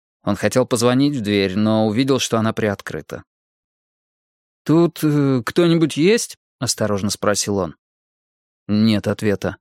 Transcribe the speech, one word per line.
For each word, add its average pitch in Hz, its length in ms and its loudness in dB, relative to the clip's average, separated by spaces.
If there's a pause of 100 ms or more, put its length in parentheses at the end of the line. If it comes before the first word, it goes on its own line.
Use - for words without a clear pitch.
(240)
Он 101 120 0
хотел 113 300 0
позвонить 127 500 0
в 127 60 -6
дверь, 98 360 0
но 110 300 2
увидел, 131 320 0
что - 180 -2
она 110 160 0
приоткрыта. 98 720 -6 (1400)
«Тут, 165 380 2
э, 139 440 2
кто-нибудь 165 500 2
есть?» — 196 420 0 (220)
осторожно 104 500 -2
спросил 104 480 -2
он. 85 200 -4 (920)
Нет 104 400 2
ответа. 101 540 -2